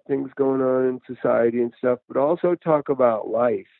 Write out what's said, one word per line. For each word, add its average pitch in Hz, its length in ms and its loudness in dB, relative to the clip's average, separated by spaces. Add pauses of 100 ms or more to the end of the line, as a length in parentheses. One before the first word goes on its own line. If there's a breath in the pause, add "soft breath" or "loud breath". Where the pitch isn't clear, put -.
things 135 260 -4
going 135 280 0
on 131 240 0
in 127 200 -4
society 120 540 0
and 120 180 -2
stuff, 123 200 0 (100)
but 110 80 -8
also 170 380 0
talk 156 340 0
about 123 400 2
life, 113 380 -2 (140)